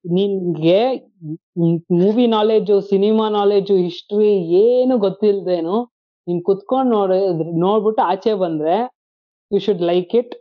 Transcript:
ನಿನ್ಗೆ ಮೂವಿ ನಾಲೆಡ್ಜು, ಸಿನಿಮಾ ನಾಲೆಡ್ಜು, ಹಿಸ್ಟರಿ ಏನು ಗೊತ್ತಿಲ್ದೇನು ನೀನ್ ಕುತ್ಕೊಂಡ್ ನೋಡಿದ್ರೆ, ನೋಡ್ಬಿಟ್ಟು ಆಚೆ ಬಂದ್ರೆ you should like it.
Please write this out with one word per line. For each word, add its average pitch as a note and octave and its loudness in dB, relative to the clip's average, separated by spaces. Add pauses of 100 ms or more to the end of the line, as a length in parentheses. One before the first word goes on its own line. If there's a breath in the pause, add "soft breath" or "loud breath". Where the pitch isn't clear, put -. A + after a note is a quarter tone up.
(120)
ನಿನ್ಗೆ F#3+ 0 (960)
ಮೂವಿ G#3+ 2
ನಾಲೆಡ್ಜು, G#3+ 2
ಸಿನಿಮಾ G#3+ 0
ನಾಲೆಡ್ಜು, G3+ 0
ಹಿಸ್ಟರಿ G3+ 0
ಏನು A#3+ 2
ಗೊತ್ತಿಲ್ದೇನು F#3+ -2 (440)
ನೀನ್ F3 -4
ಕುತ್ಕೊಂಡ್ A#3+ -2
ನೋಡಿದ್ರೆ, F#3 0
ನೋಡ್ಬಿಟ್ಟು G#3+ 0
ಆಚೆ F#3+ -2
ಬಂದ್ರೆ F3 -2 (600)
you F#3+ -2
should F3+ -2
like F#3 0
it. A#3+ -12